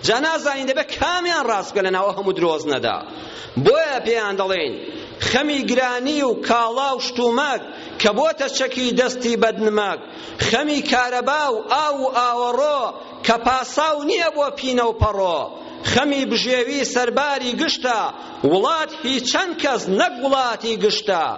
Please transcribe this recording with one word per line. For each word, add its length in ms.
جا 160
نازانین 480
دەبێ 160
کامیان 500
ڕاست 220
بکە 140
لە 100
ناو 220
هەموو 200
درۆزنەدا. 600
بۆیە 400
پێیان 360
دەڵێن، 320
خەمی 300
گرانی 520
و 120
کاڵا 480
و 120
شتومەک 540
کە 160
بۆتە 300
چەکی 420
دەستی 420
بەدنمەک، 580
خەمی 340
کارەبا 520
و 20
ئاو 300
و 140
ئاوەڕۆ 640
کە 100
پاساو 640
نییە 260
بۆ 120
پینە 280
و 140
پەڕۆ، 380
خەمی 400
بژێوی 600
سەرباری 580
گشتە، 380
وڵات 400
هیچ 280
چەند 300
کەس 200
نەک 140
وڵاتی 500
گشتە 400